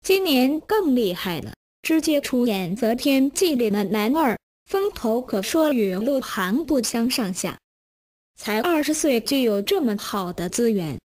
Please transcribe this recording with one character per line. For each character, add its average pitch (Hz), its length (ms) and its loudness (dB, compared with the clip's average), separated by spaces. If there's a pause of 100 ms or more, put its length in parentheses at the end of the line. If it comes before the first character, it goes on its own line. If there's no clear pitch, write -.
今 381 180 2
年 285 380 2
更 381 340 0
厉 220 180 0
害 175 280 -6
了， 110 120 -12 (300)
直 320 180 2
接 294 200 2
出 247 260 0
演 190 320 -2
《择 233 160 2
天 269 380 2
记》 339 240 2
里 233 120 2
的 202 140 0
男 214 340 0
二， 277 220 2 (280)
风 392 260 0
头 233 280 -2
可 220 220 -4
说 311 300 2
与 202 240 0
鹿 262 240 0
晗 214 440 -2
不 285 160 2
相 233 300 -2
上 196 240 -2
下。 - 240 -6 (760)
才 214 260 -4
二 311 220 2
十 294 100 0
岁 277 280 2
就 277 160 -2
有 220 260 2
这 381 180 0
么 220 160 0
好 190 360 -4
的 175 160 -6
资 226 240 2
源 160 260 -2 (120)